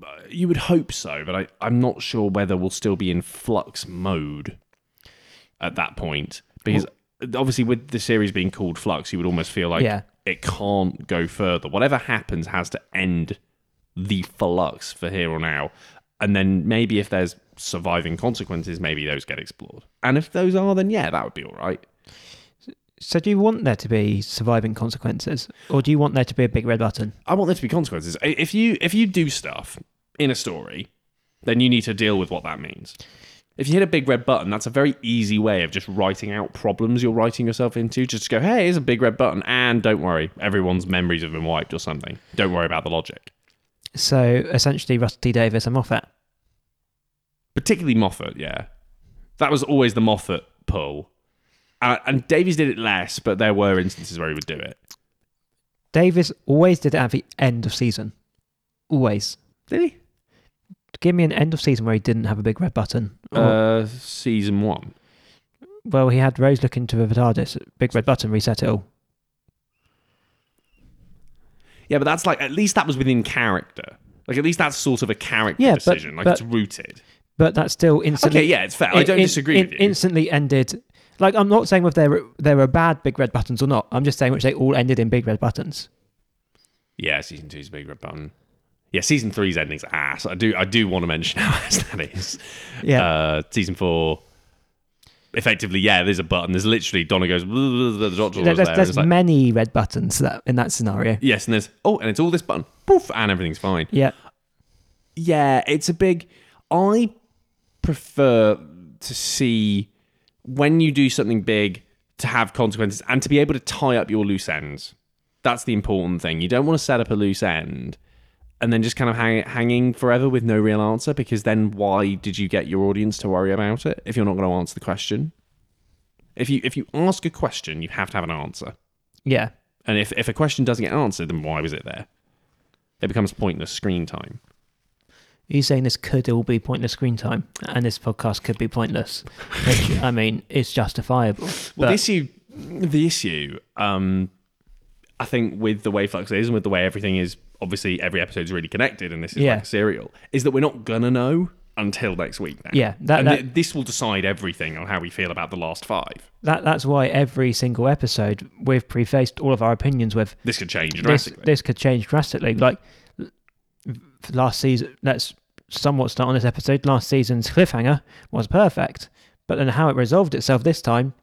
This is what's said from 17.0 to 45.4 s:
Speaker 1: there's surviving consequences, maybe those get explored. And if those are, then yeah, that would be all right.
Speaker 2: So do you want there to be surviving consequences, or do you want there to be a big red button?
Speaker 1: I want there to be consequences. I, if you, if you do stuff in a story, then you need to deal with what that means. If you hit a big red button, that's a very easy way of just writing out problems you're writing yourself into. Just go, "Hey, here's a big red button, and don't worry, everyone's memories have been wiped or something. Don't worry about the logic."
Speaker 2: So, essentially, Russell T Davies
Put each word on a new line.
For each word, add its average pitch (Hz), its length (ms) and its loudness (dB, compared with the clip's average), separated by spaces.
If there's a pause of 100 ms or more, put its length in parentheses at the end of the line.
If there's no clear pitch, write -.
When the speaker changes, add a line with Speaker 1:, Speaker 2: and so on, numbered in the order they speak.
Speaker 1:
there's 92 300 -2 (180)
surviving 87 640 -4
consequences, 90 640 -6
maybe 76 240 -4
those 73 180 -4
get - 160 -10
explored. - 460 -18 (160)
And 131 160 2
if 160 160 -2
those 180 200 2
are, 190 220 2
then 190 140 2
yeah, 202 220 -2
that 78 120 -2
would - 100 -10
be 67 120 -14
all 50 100 -16
right. 80 260 -6 (1160)
Speaker 2:
So - 200 -2
do 165 100 0
you 202 100 4
want 220 240 2
there 127 140 2
to - 100 -10
be 107 340 0
surviving 113 520 0
consequences, 117 720 -6 (220)
or 139 120 2
do 135 100 0
you 151 80 4
want 147 160 2
there 127 100 2
to - 100 -12
be 131 80 2
a 120 60 2
big 117 160 -2
red 117 140 0
button? 107 340 -4 (120)
Speaker 1:
I - 100 0
want 190 120 2
there 175 80 2
to - 60 -10
be 131 80 -4
consequences. 85 520 -4
I, 151 160 0
if 160 160 -2
you, 220 280 2
if 175 120 -2
you 220 140 4
do 175 220 0
stuff - 480 -10 (420)
in 147 100 2
a 123 60 0
story, 80 520 -10 (560)
then 117 180 2
you 127 80 6
need 120 140 4
to 113 100 -4
deal 104 260 2
with 90 120 -4
what 85 120 -6
that 80 160 -8
means. - 360 -16 (600)
If 131 120 -4
you 147 80 2
hit 196 80 6
a 185 40 2
big 151 220 0
red 120 160 2
button, 92 240 0
that's 104 160 -4
a 117 60 -6
very 139 320 2
easy 113 340 2
way 107 260 2
of 80 60 -2
just 92 180 -6
writing 98 440 -2
out 101 220 -6
problems 113 500 0
you're 120 80 2
writing 117 340 0
yourself 117 320 -2
into. 117 300 -2
Just - 220 -6
go, 113 100 2
"Hey, 208 240 2
here's 175 140 2
a 151 40 0
big 120 200 0
red 117 140 4
button, 98 300 0
and 123 380 2
don't 110 180 2
worry, 82 380 0
everyone's 92 480 0
memories 90 340 0
have 80 100 -6
been 80 120 -6
wiped 80 300 -4
or - 60 -6
something. - 380 -8 (180)
Don't 95 160 2
worry 87 140 0
about 80 180 -2
the 87 60 -6
logic." - 420 -6 (640)
Speaker 2:
So, 123 560 2
essentially, 127 460 0
Russell 117 240 -2
T 123 100 0
Davies 113 360 2